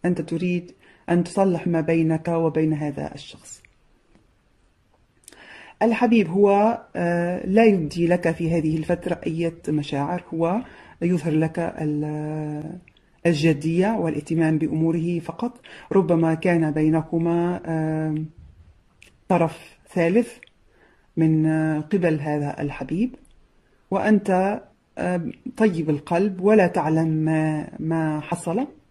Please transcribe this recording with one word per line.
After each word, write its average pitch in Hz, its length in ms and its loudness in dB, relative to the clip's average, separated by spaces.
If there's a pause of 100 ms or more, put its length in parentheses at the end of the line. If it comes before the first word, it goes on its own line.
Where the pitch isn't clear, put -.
أنت 175 160 0
تريد 175 500 -4 (380)
أن 175 140 2
تصلح 180 440 0
ما 165 140 0
بينك 160 460 0
وبين 160 460 0
هذا 143 420 -6
الشخص. - 480 -20 (2250)
الحبيب 226 480 2
هو، 202 520 4 (140)
آه، 175 520 -2
لا 214 180 6
يبدي 170 420 2
لك 175 240 2
في 160 200 -2
هذه 156 260 0
الفترة 170 500 -2
أي 165 260 -4 (160)
مشاعر، 151 540 -4 (100)
هو 170 280 -2 (400)
يظهر 170 320 0
لك 160 260 0
ال-، 151 1200 -6 (460)
الجدية 160 640 2
والاهتمام 160 680 0
بأموره 165 640 0
فقط. 233 400 -8 (320)
ربما 165 420 4
كان 165 380 2
بينكما، 165 960 0
آه، 156 500 -2 (1120)
طرف 170 500 0 (160)
ثالث 190 440 2 (800)
من، 160 280 4
آه، 156 340 0
قبل 160 400 0
هذا 147 420 -4
الحبيب، 147 540 -4 (760)
وأنت، 202 680 2 (360)
آه، 180 240 -2 (360)
طيب 170 320 2
القلب 180 520 -2
ولا 202 260 6
تعلم 160 400 0
ما، 156 600 0 (100)
ما 160 400 -2
حصل 180 480 -4 (240)